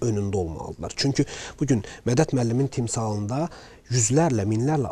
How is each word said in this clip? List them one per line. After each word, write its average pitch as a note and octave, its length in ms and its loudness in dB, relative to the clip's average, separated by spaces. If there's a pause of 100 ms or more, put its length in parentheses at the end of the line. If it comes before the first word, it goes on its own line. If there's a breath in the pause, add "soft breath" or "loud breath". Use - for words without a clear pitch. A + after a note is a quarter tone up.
önündə G2+ 340 0
olmalıdırlar. E2+ 600 -6
Çünki C#3 300 2 (340 loud breath)
bu D3+ 60 0
gün B2+ 200 2 (200 loud breath)
Mədəd B2 300 2
müəllimin B2 320 0
timsalında A2+ 760 -2 (420 loud breath)
yüzlərlə, B2+ 560 2
minlərlə A#2 480 0